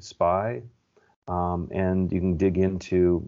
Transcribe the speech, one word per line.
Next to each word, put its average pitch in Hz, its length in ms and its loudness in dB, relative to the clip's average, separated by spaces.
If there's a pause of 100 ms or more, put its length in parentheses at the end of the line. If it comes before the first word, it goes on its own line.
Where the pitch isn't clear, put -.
spy, 101 600 -2 (680)
um, 87 420 -2
and 92 400 0
you 92 80 0
can 90 160 0
dig 90 220 2
into, 90 720 2